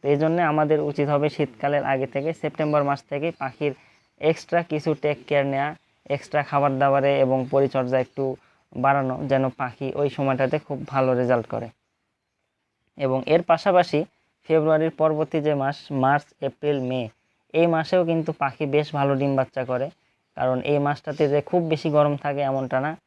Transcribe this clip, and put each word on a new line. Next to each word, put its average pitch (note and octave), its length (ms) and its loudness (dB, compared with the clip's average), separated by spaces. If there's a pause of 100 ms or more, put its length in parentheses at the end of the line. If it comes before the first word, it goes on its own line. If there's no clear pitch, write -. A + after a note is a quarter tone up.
তো - 80 -
এই D3 100 2
জন্যে E3 200 2 (100)
আমাদের D3+ 260 2 (120)
উচিত C#3+ 240 -2
হবে D3 220 2
শীতকালের C#3+ 560 -2
আগে C3 220 0
থেকে C#3 160 -2 (100)
সেপ্টেম্বর D3+ 480 0
মাস C#3 120 -2 (100)
থেকে C#3+ 180 -4 (120)
পাখির C#3 320 -4 (480)
এক্সট্রা D#3+ 400 0 (100)
কিছু D3+ 200 -2 (120)
টেক D3 160 0 (100)
কেয়ার C#3+ 240 2
নেওয়া, C#3 180 -2 (440)
এক্সট্রা D3 260 -2 (100)
খাবার C#3+ 300 2
দাবারে C#3 320 4 (120)
এবং C3 140 0 (140)
পরিচর্যা C3 520 2
একটু C#3 200 -6 (480)
বাড়ানো, C3 420 0 (160)
যেন C3+ 140 2 (160)
পাখি C3 260 -8 (140)
ওই D3 160 0
সময়টাতে D3 400 0 (100)
খুব C#3 120 -8 (140)
ভালো C3 180 2 (100)
রেজাল্ট A#2+ 320 2
করে। A2+ 160 -8 (1300)
এবং C3 200 0 (160)
এর F3 160 4
পাশাপাশি F3 480 2 (500)
ফেব্রুয়ারির D#3+ 520 2
পরবর্তী D#3 460 0
যে D3+ 60 2 (100)
মাস, C#3 140 -2 (260)
মার্চ, C#3 240 2 (220)
এপ্রিল, D3 300 -2 (100)
মে, B2+ 140 -4 (520)
এই E3 200 4
মাসেও E3 360 0
কিন্তু E3 200 0 (100)
পাখি C#3 240 -4 (100)
বেশ D3 120 2 (120)
ভালো C#3 220 2
ডিম C#3 180 0
বাচ্চা C3 320 -4
করে, B2+ 160 -4 (500)
কারণ B2+ 200 0 (140)
এই D3 160 2
মাসটাতে D3 460 -2
যে D3 80 2 (100)
খুব F3+ 100 2 (120)
বেশি D#3 240 -2
গরম D3 180 4 (100)
থাকে C#3+ 160 -4 (100)
এমনটা C3 340 -2
না। D3+ 60 -2 (160)